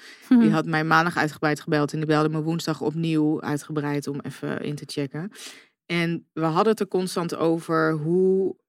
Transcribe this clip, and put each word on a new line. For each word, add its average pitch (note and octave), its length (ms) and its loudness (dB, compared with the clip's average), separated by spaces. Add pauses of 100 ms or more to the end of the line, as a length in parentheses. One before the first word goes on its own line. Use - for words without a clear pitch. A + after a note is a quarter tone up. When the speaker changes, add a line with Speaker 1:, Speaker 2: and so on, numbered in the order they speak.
(300)
Speaker 1:
Mhm. A#3+ 100 8
Speaker 2:
Die A3 120 6
had D#3+ 140 2
mij D#3 180 0
maandag D#3+ 340 4
uitgebreid D3+ 440 0
gebeld D3 300 0
en D3+ 60 -6
die D#3 100 -2
belde D#3 220 4
me D#3 120 -4
woensdag D#3+ 400 -4
opnieuw D#3 600 0
uitgebreid D3 640 -4
om C#3+ 140 -6
even C#3 400 -8
in D3 140 -6
te D3 120 -12
checken. D3+ 440 -6 (540)
En E3+ 480 -2
we D#3+ 120 -6
hadden F#3 260 2
het G#3+ 80 0
er G3 80 -2
constant F3+ 480 -2
over E3 580 0
hoe F#3 640 0 (140)